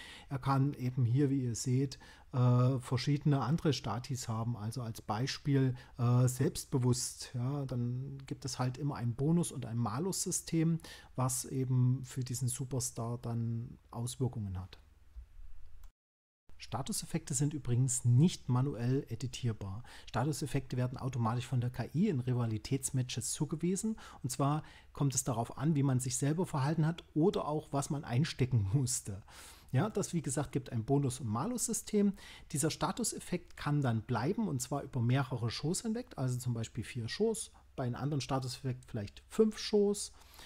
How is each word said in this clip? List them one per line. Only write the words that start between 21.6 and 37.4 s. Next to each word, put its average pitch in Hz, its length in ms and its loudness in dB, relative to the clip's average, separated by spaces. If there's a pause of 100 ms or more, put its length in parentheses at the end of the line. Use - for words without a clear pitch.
der 123 80 -2
K 117 240 -6
I 190 140 4
in 139 140 2
Rivalitätsmatches 123 1120 -2
zugewiesen. 180 640 -2 (260)
Und 135 80 -2
zwar 147 320 2 (300)
kommt 139 200 2
es - 100 0
darauf 120 360 -2
an, 151 160 4
wie 139 80 4
man 131 160 4
sich 127 180 -2
selber 160 300 0
verhalten 156 400 2
hat 170 160 -2 (100)
oder 185 340 4
auch, 151 260 -4
was 139 180 -2
man 92 120 -4
einstecken 120 680 2
<laughs> 98 40 0
musste. 120 480 0 (520)
Ja, 170 160 2
das, - 240 -2
wie 165 80 0
gesagt, 143 300 -2
gibt 135 200 -4
ein 110 140 -2
Bonus- 139 340 2
und 120 80 -6
Malus-System. 202 840 0 (380)
Dieser 156 180 2
Statuseffekt - 880 -4
kann 147 240 0
dann 113 220 2
bleiben, 147 440 0
und 139 140 -2
zwar 143 220 -2
über 131 180 -4
mehrere 123 480 2
Shows 160 320 -2
hinweg, 233 340 -4
also 127 220 -2
zum 123 160 -2
Beispiel 113 300 -4
vier 113 260 -6
Shows, 220 420 0 (240)